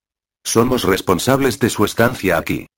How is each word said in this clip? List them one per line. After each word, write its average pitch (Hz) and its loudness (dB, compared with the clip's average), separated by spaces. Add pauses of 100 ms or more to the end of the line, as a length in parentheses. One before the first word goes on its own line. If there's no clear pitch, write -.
(440)
Somos 123 0
responsables 104 0
de 110 0
su 104 0
estancia 104 0
aquí. - -4 (120)